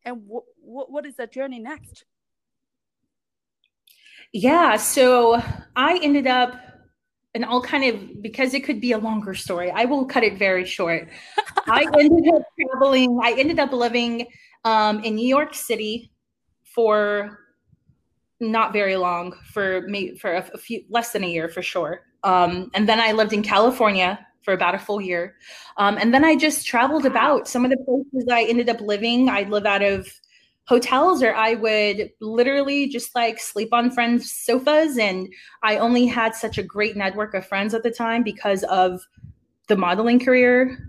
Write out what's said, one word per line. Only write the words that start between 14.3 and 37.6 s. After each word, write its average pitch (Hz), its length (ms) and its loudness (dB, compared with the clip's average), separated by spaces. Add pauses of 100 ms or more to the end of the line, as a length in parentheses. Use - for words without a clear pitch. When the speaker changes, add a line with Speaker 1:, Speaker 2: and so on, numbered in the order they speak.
Speaker 2:
um, 214 400 2
in 214 100 -2
New 233 140 -2
York 294 260 0
City 214 560 -6 (540)
for 208 760 0 (1000)
not 220 320 -2
very 196 240 0
long, 180 380 -4 (180)
for 190 300 -4
may-, 196 340 -8
for 185 180 -6
a, 185 200 -6
a - 40 -14
few, - 300 -10
less 226 240 -4
than 202 100 -4
a 180 60 -4
year 165 200 -4
for 175 140 -12
sure. 175 380 -6 (240)
Um, 180 500 2
and 208 140 2
then 226 120 4
I 220 120 2
lived 220 200 2
in 208 100 -2
California 208 760 2 (240)
for 196 100 0
about 180 220 0
a 196 40 -4
full 208 220 -6
year. 180 360 -6 (400)
Um, 202 220 2
and 233 140 2
then 269 120 6
I 320 120 6
just 302 300 -2
traveled 269 380 0
Speaker 1:
Wow. 262 60 2
Speaker 2:
about. 262 380 0
Some 247 160 -2
of 254 60 2
the 269 60 2
places 254 540 -4
I 233 140 2
ended 233 240 0
up 226 120 -2
living, 226 480 0
I'd 202 220 -2
live 208 160 0
out 202 160 2
of 196 260 -2 (580)
hotels, 262 560 2
or 226 120 2
I 226 200 0
would 214 560 0 (120)
literally 269 680 0
just, - 260 -8
like, 226 240 -2
sleep 220 340 -8
on 240 180 2
friends' 240 420 -2
sofas. 294 640 2
And 190 320 -2 (320)
I 214 140 2
only 240 300 4
had 226 280 0
such 214 220 -8
a 208 60 -6
great 202 340 -4
network 202 380 -4
of 190 120 -6
friends 202 280 -4